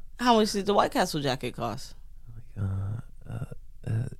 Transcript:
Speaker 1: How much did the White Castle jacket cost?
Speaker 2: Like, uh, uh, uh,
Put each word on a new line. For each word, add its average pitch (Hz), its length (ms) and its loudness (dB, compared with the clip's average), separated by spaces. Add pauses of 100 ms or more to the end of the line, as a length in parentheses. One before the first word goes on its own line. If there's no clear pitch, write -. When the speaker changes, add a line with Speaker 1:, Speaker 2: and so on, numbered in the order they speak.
(180)
Speaker 1:
How 240 180 6
much 214 160 6
did 202 140 -2
the 202 80 4
White - 180 6
Castle 180 280 4
jacket 127 340 0
cost? 117 400 -4 (640)
Speaker 2:
Like, 101 100 -2
uh, 98 680 -4
uh, 113 120 -6 (420)
uh, 110 220 0 (120)